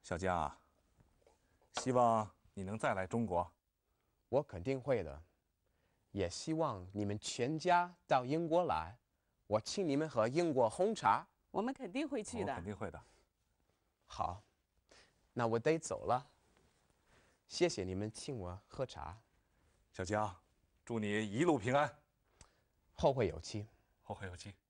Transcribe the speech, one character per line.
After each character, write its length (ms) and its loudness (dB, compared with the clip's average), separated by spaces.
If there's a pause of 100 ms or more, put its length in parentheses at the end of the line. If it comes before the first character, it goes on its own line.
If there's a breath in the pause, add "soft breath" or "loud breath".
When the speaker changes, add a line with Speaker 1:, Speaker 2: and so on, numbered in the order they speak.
Speaker 1:
小 160 -6
江 180 2
啊， 240 -2 (1200)
希 100 0
望 420 4 (200)
你 80 -8
能 160 -6
再 160 0
来 120 -2
中 200 0
国， 260 0 (760)
Speaker 2:
我 140 2
肯 200 -10
定 180 -2
会 220 0
的， 200 -10 (920)
也 160 0
希 240 -6
望 400 -2
你 120 -2
们 140 -2
全 400 -2
家 360 2 (120)
到 180 4
英 240 0
国 160 4
来， 320 -2 (500)
我 140 2
请 280 -2
你 80 4
们 120 2
喝 180 4
英 260 2
国 160 6
红 260 2
茶。 320 4 (240)
Speaker 3:
我 120 -2
们 100 -2
肯 180 -10
定 160 -2
会 160 -4
去 220 -6
的。 80 -2
Speaker 1:
我 40 -4
肯 80 -8
定 120 -6
会 140 -6
的。 100 -14 (1040)
Speaker 2:
好， 360 -6 (880 soft breath)
那 140 2
我 120 2
得 200 4
走 280 -6
了。 220 0 (1160 soft breath)
谢 220 2
谢 160 -2
你 100 -4
们 180 -4
请 240 -8
我 300 -8
喝 180 -6
茶。 320 -12 (760)
Speaker 1:
小 120 -4
江， 320 0 (480)
祝 140 -4
你 100 -2
一 360 0
路 120 4
平 180 0
安。 160 2 (1040 soft breath)
Speaker 2:
后 180 4
会 160 2
有 120 -4
期。 260 -6 (360)
Speaker 1:
后 120 -8
会 120 -10
有 100 -10
期。 180 -16 (160)